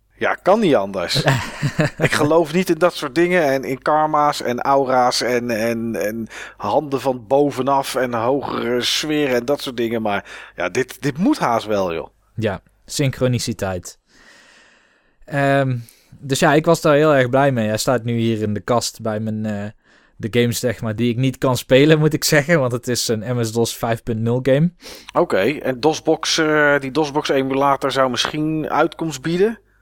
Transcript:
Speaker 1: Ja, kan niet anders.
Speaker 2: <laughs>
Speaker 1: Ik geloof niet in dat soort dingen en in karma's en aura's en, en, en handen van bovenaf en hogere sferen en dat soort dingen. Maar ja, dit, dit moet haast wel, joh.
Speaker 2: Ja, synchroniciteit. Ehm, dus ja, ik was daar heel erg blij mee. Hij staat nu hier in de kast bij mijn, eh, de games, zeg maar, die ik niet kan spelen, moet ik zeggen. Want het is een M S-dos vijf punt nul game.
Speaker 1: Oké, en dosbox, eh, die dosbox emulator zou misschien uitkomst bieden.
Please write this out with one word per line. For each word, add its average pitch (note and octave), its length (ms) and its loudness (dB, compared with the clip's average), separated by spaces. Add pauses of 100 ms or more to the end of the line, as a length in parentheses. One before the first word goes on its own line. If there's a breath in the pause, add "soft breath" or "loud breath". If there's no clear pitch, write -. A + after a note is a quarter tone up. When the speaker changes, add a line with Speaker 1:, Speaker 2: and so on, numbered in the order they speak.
(180)
Speaker 1:
Ja, G2 180 0
kan G3+ 240 4
niet E3+ 160 4
anders. G2 480 0 (380)
Speaker 2:
<laughs> D3 360 -2
Speaker 1:
Ik D#3 140 -2
geloof D#3 420 2
niet F#3 160 0
in E3 80 0
dat E3+ 180 2
soort C3 200 -8
dingen F3 280 2
en C3+ 200 0
in B2+ 180 -6
karma's D3+ 600 2
en B2 200 -2
aura's B2+ 600 2
en, A#2+ 280 -2
en, A2+ 460 -2
en A2 320 -4 (300 loud breath)
handen C3+ 440 -2
van B2+ 260 -4
bovenaf C3+ 680 0
en B2 180 -2
hogere A#2+ 680 -2
sferen D3+ 540 -2
en A#2+ 100 -2
dat A2+ 160 -2
soort B2 160 -10
dingen. A#2 240 -2
Maar G2+ 240 -2 (300 loud breath)
ja, F2 140 -4
dit, B2+ 320 -6
dit C#3 160 -4
moet B3+ 220 0
haast A#2 260 0
wel, G2 280 -2
joh. D#2 140 -6 (280)
Speaker 2:
Ja, G#2 260 -4 (240)
synchroniciteit. A#2+ 1120 -4 (1300 soft breath)
Ehm, C#3 520 0 (420 soft breath)
dus C3+ 200 -2
ja, D#3+ 140 4
ik D#3 120 4
was E3 160 4
daar D3+ 140 4
heel D3+ 200 6
erg B2+ 140 4
blij C3+ 220 4
mee. A2+ 160 0
Hij G#2+ 100 0
staat B2 260 0
nu A#2 140 -2
hier A2+ 240 0
in G#2+ 120 -2
de G#2 60 -4
kast - 420 -2
bij A2 180 -4
mijn, A2 260 -6
eh, G#2 180 -6 (540 soft breath)
de A#2 220 -2
games, A#2+ 200 2
zeg A#2 220 -2
maar, A2 140 -4
die A#2 140 0
ik A#2 80 -2
niet C3 200 0
kan B2+ 200 0
spelen, D3+ 420 6
moet D#3 140 2
ik D3 100 -2
zeggen. D3+ 360 2
Want B2+ 120 0
het A#2+ 160 -6
is A#2+ 200 -2
een A#2+ 300 -2
M A#2 60 0
S-dos A2+ 340 0
vijf A#2 260 -4
punt A2+ 160 -4
nul A#2 220 0
game. C#3 320 2 (400 loud breath)
Speaker 1:
Oké, E3 280 2
en B2+ 380 -2
dosbox, D3+ 580 0
eh, D3+ 420 4
die C3+ 120 -8
dosbox C#3+ 380 -2
emulator C3+ 600 2
zou C3 180 2
misschien D3+ 600 -2
uitkomst D3+ 520 -2
bieden. F3+ 380 0 (220)